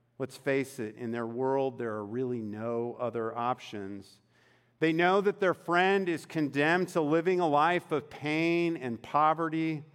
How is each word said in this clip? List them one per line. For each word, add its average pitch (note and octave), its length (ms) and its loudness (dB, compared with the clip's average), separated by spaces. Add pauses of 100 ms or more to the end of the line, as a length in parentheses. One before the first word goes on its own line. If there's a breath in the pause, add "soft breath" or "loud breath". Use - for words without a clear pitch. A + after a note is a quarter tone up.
(200)
Let's C3 160 -8
face C3+ 440 -2
it, A2 180 -8
in A#2 140 -6
their A#2 160 -4
world, C3 500 -2
there A#2 160 -4
are G#2+ 120 -6
really B2 360 -4
no A#2 580 -6
other A2+ 380 -4
options. G2+ 840 -6 (600 soft breath)
They D#3+ 120 4
know F3+ 300 4
that G3 180 0
their F3+ 140 4
friend F#3 560 2
is E3 160 -4
condemned D#3 640 0
to F3+ 100 0
living E3 400 2
a F3 80 2
life D#3+ 460 2
of C#3+ 160 -2
pain E3 640 0
and A#2+ 260 -6
poverty, D#3+ 920 0